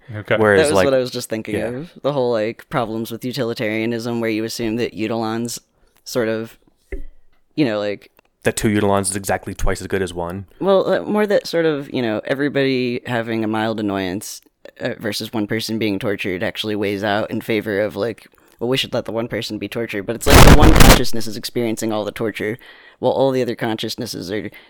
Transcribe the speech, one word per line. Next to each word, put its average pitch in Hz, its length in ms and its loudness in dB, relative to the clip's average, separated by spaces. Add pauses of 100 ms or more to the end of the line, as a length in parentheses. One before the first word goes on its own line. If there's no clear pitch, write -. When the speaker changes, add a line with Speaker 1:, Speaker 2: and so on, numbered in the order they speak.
(120)
Speaker 1:
Okay. 104 240 -2
Speaker 2:
Whereas, 104 260 6
Speaker 3:
That 95 80 4
was 98 40 0
Speaker 2:
like, 92 120 6
Speaker 3:
what 135 80 2
I 131 40 2
was 123 140 -4
just 123 180 -8
thinking 110 280 -6
Speaker 2:
yeah. 107 100 -4
Speaker 3:
of. 131 240 -12 (100)
The 139 100 -2
whole, 123 200 0
like, 113 360 -4
problems 113 440 -4
with 113 120 -12
utilitarianism 117 960 -4
where 113 100 -2
you 110 120 -2
assume 113 340 -4
that 117 180 -4
Eudolon's 113 680 -4 (420)
sort 117 260 -2
of, 113 300 -6 (960)
you 151 100 0
know, 107 140 -2
like, 104 320 -6 (320)
Speaker 2:
That 113 140 -2
two 117 120 0
Eudolons 101 420 2
is - 60 -6
exactly 98 380 -6
twice - 260 -2
as 92 60 -12
good 95 160 -2
as 85 100 -6
one. 87 340 -8 (140)
Speaker 3:
Well, 190 320 2
uh, 87 100 0
more 208 240 0
that 202 200 0
sort 170 200 -2
of, 143 280 -2
you 127 80 -2
know, 110 220 -2
everybody 131 800 -2
having 113 380 -2
a 107 40 -2
mild 110 320 -2
annoyance, 98 600 -4 (400)
uh, 127 180 -6
versus 110 340 -6
one 107 140 -4
person 110 320 -4
being 104 200 -2
tortured 101 440 -4
actually 107 340 -4
weighs 101 280 -2
out 104 260 0
in 110 100 -6
favor 104 400 -2
of, 101 160 -2
like, 107 300 -6 (340)
well, 117 80 -4
we 131 80 0
should - 180 -4
let 117 100 -2
the - 80 -10
one 113 160 -4
person 107 300 -8
be 101 100 -8
tortured, 110 360 -6
but 117 120 -6
it's - 100 -4
like - 260 12
the - 60 12
one 151 140 10
consciousness - 540 8
is 107 100 -6
experiencing 113 560 -4
all 107 120 -2
the 101 80 -8
torture, 107 440 -4 (420)
while 123 140 0
all 131 180 2
the 131 120 0
other 113 120 -2
consciousnesses 110 800 -6
are, 101 180 -6 (200)